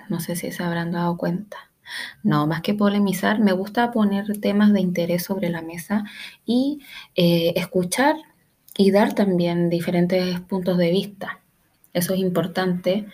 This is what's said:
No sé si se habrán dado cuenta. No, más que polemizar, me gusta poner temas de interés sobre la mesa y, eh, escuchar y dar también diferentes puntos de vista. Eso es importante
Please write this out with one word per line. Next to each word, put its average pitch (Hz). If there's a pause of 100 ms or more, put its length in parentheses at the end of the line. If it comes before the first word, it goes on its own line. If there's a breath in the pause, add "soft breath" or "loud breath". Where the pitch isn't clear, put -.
No 170
sé 170
si -
se -
habrán 170
dado 175
cuenta. 175 (640 loud breath)
No, 151
más 160
que 208
polemizar, 202
me 202
gusta 208
poner 202
temas 208
de 196
interés 175
sobre 190
la 170
mesa 175 (420 loud breath)
y, 269 (340 loud breath)
eh, 170
escuchar 185 (640)
y 196
dar 202
también 175
diferentes 175
puntos 185
de 175
vista. - (520)
Eso 180
es 185
importante 180